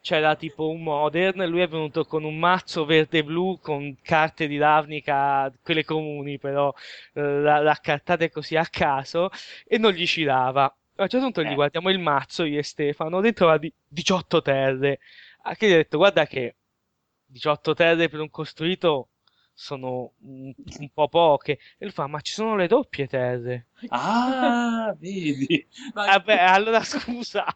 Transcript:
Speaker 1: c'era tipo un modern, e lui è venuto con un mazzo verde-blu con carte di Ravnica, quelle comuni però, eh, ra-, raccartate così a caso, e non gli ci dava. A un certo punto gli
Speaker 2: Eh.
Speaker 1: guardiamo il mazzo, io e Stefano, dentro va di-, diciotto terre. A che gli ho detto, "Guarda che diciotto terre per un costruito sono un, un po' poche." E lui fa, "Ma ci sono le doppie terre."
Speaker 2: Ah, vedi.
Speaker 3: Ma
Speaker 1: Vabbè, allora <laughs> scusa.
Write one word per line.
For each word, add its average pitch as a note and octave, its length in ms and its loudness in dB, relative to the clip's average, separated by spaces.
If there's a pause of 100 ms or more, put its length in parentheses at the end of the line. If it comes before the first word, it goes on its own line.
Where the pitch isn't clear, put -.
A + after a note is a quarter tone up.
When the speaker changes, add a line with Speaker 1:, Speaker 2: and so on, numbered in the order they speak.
Speaker 1:
c'era D#3 360 0
tipo D#3 340 -6
un E3 120 -8
modern, D#3+ 600 0
e F3+ 40 -2
lui E3+ 140 0
è F3+ 80 2
venuto D#3 360 -4
con D#3 200 -4
un D#3 140 -6
mazzo F3 460 0
verde-blu D#3+ 760 0
con C#3+ 400 -8
carte D#3 460 0
di D3 120 -4
Ravnica, C#3+ 920 0 (100)
quelle D#3 220 -2
comuni D3 540 -6
però, C#3 340 -2 (420)
eh, C#3+ 280 -2
ra-, D3+ 200 4
raccartate D#3 680 0
così D#3 260 -6
a E3 140 2
caso, E3 600 -2 (360)
e A#3 120 0
non A3 140 4
gli E3+ 140 -2
ci E3 180 0
dava. C3 400 2 (360)
A - 20 0
un C3+ 60 -2
certo C4 180 0
punto G3+ 160 -4
gli A2+ 100 -4
Speaker 2:
Eh. - 20 -6
Speaker 1:
guardiamo D3 360 0
il F#3+ 80 0
mazzo, D3+ 460 -2
io D3 140 -2
e D3 60 -2
Stefano, D#3+ 560 -4
dentro G#3 260 2
va D#3+ 120 6
di-, D3+ 140 -6 (140)
diciotto E3 560 -2
terre. C3+ 560 0 (440)
A - 120 -8
che A3 140 0
gli F#3+ 40 6
ho E3+ 40 6
detto, D#3 220 2
"Guarda E3+ 280 4
che A#2+ 300 -8 (680)
diciotto D3 500 -4
terre E3 340 4
per D3+ 120 -8
un D#3 100 -8
costruito D#3 800 -4 (420)
sono B2+ 600 -10 (100)
un, C3+ 300 -18 (280)
un D3 120 -14
po' D3 160 0
poche." D#3 440 4 (260)
E - 60 -14
lui G3+ 80 -8
fa, D3 160 -6
"Ma D3 120 -8
ci - 120 -10
sono A3 240 -2
le F#3 100 2
doppie F#3+ 400 0
terre." B2 600 -4 (220)
Speaker 2:
Ah, A#3 1080 0
vedi. D#3 680 -2 (300)
Speaker 3:
Ma G3+ 120 -2
Speaker 1:
Vabbè, G3 340 6
allora G3+ 460 6
<laughs> A#3+ 360 -6
scusa. G3+ 220 -4 (100)